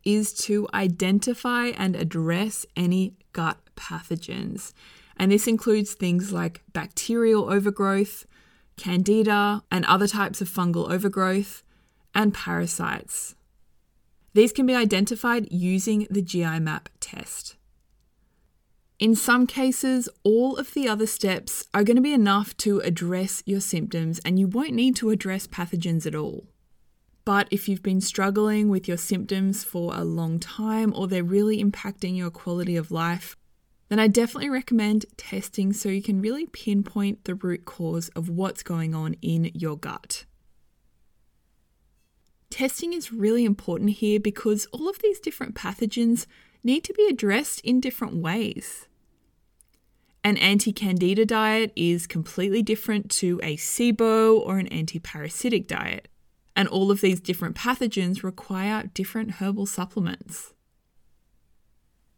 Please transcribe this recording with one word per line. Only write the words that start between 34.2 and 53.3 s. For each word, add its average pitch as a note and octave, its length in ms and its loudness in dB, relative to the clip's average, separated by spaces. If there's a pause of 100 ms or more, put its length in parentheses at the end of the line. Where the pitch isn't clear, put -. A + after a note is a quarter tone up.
recommend G#3+ 560 2 (120)
testing G3 560 -4
so G#3 160 -4
you G3 120 -2
can G3 200 0
really C4 240 -2
pinpoint G3+ 800 -2
the F#3 100 -4
root F3 300 -4
cause E3 440 -6
of E3 200 -8
what's F#3 340 -4
going D#3+ 320 -4
on D#3+ 260 -4
in E3 320 0
your D#3+ 240 -6
gut. - 480 -10 (2250)
Testing E4+ 440 -4
is D4+ 180 -8
really A3+ 320 2
important G3+ 480 0
here G#3 280 2
because G#3 480 -2
all D#4 200 -6
of G4+ 120 -6
these G#4 200 2
different - 340 -8
pathogens A#3 720 0 (380)
need C4 200 2
to - 100 -8
be G#4+ 140 4
addressed A#3 540 0
in B3+ 180 2
different B3+ 360 -4
ways. - 720 -4 (1400)
An G3+ 140 4
anti-candida G3 840 2
diet A3 520 2
is E3+ 320 0
completely G3 560 -2
different G#3+ 480 -2
to F3 320 0